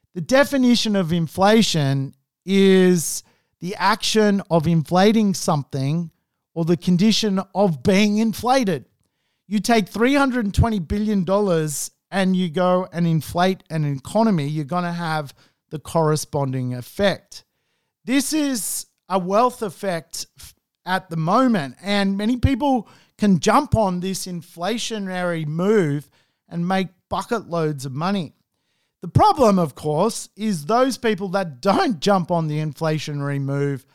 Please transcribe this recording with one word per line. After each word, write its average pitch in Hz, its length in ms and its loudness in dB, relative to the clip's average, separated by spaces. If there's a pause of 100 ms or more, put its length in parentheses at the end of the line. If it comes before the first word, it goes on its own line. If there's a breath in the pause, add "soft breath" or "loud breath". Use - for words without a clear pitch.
(160)
The 180 60 -6
definition 247 720 2
of 175 180 0
inflation 165 1040 2 (300)
is 185 800 4 (380)
the 180 140 -8
action 208 760 2
of 160 180 2
inflating 185 680 2
something 151 760 -4 (420)
or 165 120 -4
the 170 100 2
condition 190 640 2 (140)
of 180 300 0
being 208 340 2
inflated. 220 680 0 (640)
You 208 120 -2
take 226 280 2
three 240 280 2
hundred 254 300 2
and 196 80 -4
twenty 226 260 2
billion 208 440 -2
dollars 165 680 0 (180)
and 185 260 0
you 180 140 0
go 180 420 0
and 170 160 0
inflate 175 640 0
an 160 160 -4
economy, 156 640 0
you're 151 180 -4
gonna 175 260 -4
have 160 420 -6 (360 soft breath)
the 147 100 -10
corresponding 139 960 -2
effect. - 720 -4 (580)
This 262 300 0
is 277 540 -4 (200)
a 185 100 -2
wealth 202 440 0
effect - 640 -8 (120)
f-, - 160 -20 (320)
at 185 240 -4
the 165 60 -8
moment, 175 640 0
and 196 360 -2
many 220 180 -2
people 262 540 0 (280 soft breath)
can 196 220 4
jump 233 360 2
on 185 260 0
this 190 260 -6
inflationary 180 1200 -6
move 165 600 0 (400)
and 170 180 -6
make 190 200 -2 (200)
bucket 190 420 -6
loads 151 360 -4
of 135 80 -10
money. 170 400 -4 (680)
The 185 60 -12
problem, 277 500 4
of 165 160 -2
course, 151 600 -4
is 196 300 -4
those 240 320 0
people 202 320 -4
that 170 320 -4
don't 220 400 0
jump 185 280 2
on 165 180 -2
the 151 120 -2
inflationary 147 800 -4
move 139 560 -4